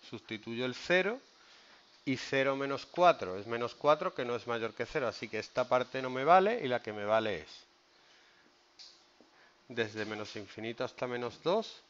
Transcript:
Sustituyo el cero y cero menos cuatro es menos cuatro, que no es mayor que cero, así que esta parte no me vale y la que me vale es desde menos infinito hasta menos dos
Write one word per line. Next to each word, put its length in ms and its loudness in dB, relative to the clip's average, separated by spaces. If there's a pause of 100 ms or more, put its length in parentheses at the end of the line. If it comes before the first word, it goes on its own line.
Sustituyo 560 -8
el 100 -2
cero 460 0 (840)
y 120 -2
cero 400 0
menos 300 -4
cuatro 520 4
es 80 -8
menos 280 -2
cuatro, 400 2
que 100 -4
no 120 -2
es 100 -8
mayor 280 -2
que 120 -4
cero, 220 -2
así 200 -6
que 100 -6
esta 300 -2
parte 340 2
no 80 -4
me 140 -4
vale 380 6
y 60 -2
la 140 0
que 100 -8
me 120 -6
vale 360 2
es 240 -18 (2000)
desde 360 -2
menos 320 -8
infinito 480 -8
hasta 220 -8
menos 360 -6
dos 480 -2